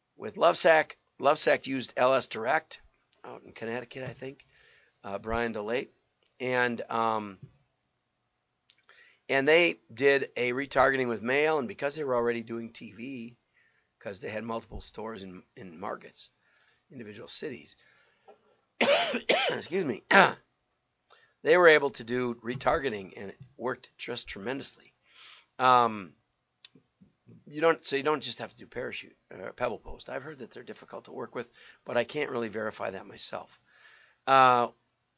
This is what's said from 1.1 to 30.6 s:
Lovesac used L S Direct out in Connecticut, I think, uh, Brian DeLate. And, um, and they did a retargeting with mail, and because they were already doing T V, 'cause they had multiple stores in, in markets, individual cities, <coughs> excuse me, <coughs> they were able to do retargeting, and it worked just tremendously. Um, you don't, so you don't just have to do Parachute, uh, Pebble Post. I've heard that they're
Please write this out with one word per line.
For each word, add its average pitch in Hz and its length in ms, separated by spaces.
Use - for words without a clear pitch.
Lovesac 143 460
used 131 300
L 131 180
S 127 120
Direct 123 540
out 123 200
in 117 80
Connecticut, 123 560
I - 40
think, 135 340
uh, 98 160
Brian 113 340
DeLate. 110 360
And, 123 400
um, 110 480
and 135 200
they 170 300
did 135 440
a 123 160
retargeting 135 560
with 107 140
mail, 147 360
and 120 100
because 143 260
they 156 100
were 127 120
already 117 260
doing 117 300
T 113 200
V, 123 440
'cause 101 220
they 143 80
had 110 160
multiple 113 360
stores 110 420
in, 90 200
in 92 220
markets, - 500
individual 110 380
cities, - 480
<coughs> - 0
excuse 180 340
me, 120 260
<coughs> - 1300
they 156 140
were 180 120
able 143 220
to - 140
do 123 300
retargeting, 127 720
and 101 140
it - 80
worked 120 400
just - 320
tremendously. - 640
Um, 117 540
you 147 160
don't, 165 220
so 139 120
you 139 60
don't 147 200
just 123 180
have 107 100
to - 80
do 104 80
Parachute, - 500
uh, 98 200
Pebble 120 260
Post. 110 320
I've 131 120
heard 143 180
that 113 100
they're 123 120